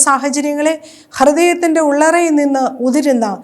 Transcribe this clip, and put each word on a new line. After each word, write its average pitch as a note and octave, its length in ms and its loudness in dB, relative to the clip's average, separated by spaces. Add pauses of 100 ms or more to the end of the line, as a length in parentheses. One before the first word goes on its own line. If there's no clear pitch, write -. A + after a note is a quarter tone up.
സാഹചര്യങ്ങളെ C#4+ 640 -2 (460)
ഹൃദയത്തിൻ്റെ E4 720 2
ഉള്ളറയിൽ D#4+ 520 2
നിന്ന് C#4 240 0 (220)
ഉതിരുന്ന C4 400 0 (160)